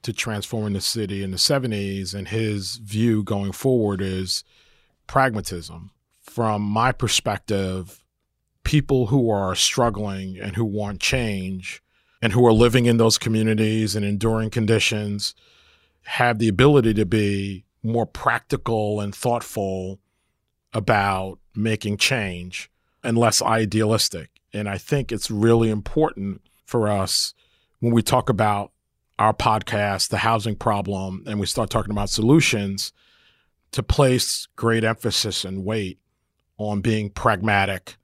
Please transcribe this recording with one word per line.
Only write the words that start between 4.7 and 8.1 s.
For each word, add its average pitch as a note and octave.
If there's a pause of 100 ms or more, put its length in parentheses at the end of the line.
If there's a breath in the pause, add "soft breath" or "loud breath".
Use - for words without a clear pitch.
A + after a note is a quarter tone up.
pragmatism. F#2+ (320)
From A2
my A2
perspective, G2 (580)